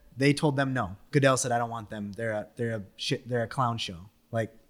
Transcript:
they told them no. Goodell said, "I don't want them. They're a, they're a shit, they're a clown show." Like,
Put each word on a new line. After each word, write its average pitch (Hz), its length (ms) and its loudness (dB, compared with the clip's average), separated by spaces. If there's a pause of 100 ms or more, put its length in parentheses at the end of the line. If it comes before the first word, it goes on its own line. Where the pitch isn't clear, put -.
(180)
they 139 160 6
told 143 240 2
them 135 160 0
no. 101 240 -2 (140)
Goodell 135 260 6
said, 123 160 -2
"I 120 40 2
don't 120 120 0
want 113 200 -10
them. 101 220 -8
They're 113 220 -4
a, 104 140 -4 (100)
they're 117 180 -2
a 104 80 -6 (140)
shit, - 300 -4
they're 120 160 0
a 110 40 -2
clown 120 300 0
show." 101 180 -8 (360)
Like, 113 200 -2 (180)